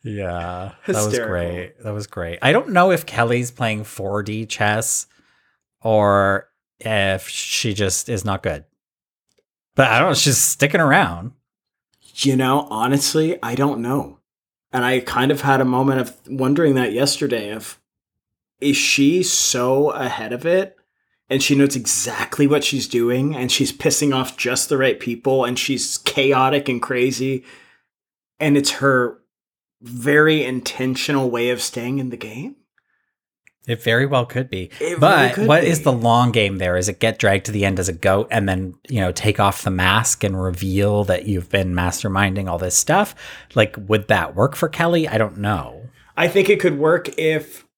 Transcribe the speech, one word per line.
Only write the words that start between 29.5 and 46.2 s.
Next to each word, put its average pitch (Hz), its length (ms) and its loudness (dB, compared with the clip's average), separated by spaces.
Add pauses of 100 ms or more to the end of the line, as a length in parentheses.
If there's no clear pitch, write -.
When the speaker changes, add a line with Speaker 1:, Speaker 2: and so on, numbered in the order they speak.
Speaker 2:
very 147 600 2
intentional 127 880 -2
way 120 180 0
of 123 100 0
staying 123 380 -6
in 127 140 -4
the 113 60 -10
game? 120 380 -12 (1120)
Speaker 1:
It 120 140 -4
very 117 240 2
well 127 220 0
could 127 200 -4
be. 92 220 -8 (100)
Speaker 2:
It 165 200 -4
Speaker 1:
But 160 220 6
Speaker 2:
really 123 120 4
could - 140 0
Speaker 1:
what 151 140 6
Speaker 2:
be. 143 80 2
Speaker 1:
is 160 120 0
the 143 100 2
long 117 400 4
game 101 280 2
there? 90 180 0
Is 95 100 0
it 101 120 -6
get 113 180 0
dragged 98 300 2
to 104 40 -8
the 101 140 0
end 95 140 0
as 92 100 -2
a 85 40 -6
goat 98 360 2
and 104 180 0
then, 92 280 -4 (140)
you 120 120 -2
know, 92 100 0
take 107 280 0
off 101 240 0
the 101 80 -2
mask 92 520 0
and 95 160 -2
reveal 95 680 0
that 90 200 -2
you've 92 240 -2
been 92 240 0
masterminding 95 720 -2
all 87 120 -4
this 90 180 -4
stuff? 196 380 0 (400)
Like, 110 200 2 (120)
would 104 200 0
that 82 280 0
work 131 200 0
for 160 140 -2
Kelly? 170 380 0
I 107 100 -2
don't 107 200 -2
know. 101 520 -6 (260)
Speaker 2:
I 165 120 2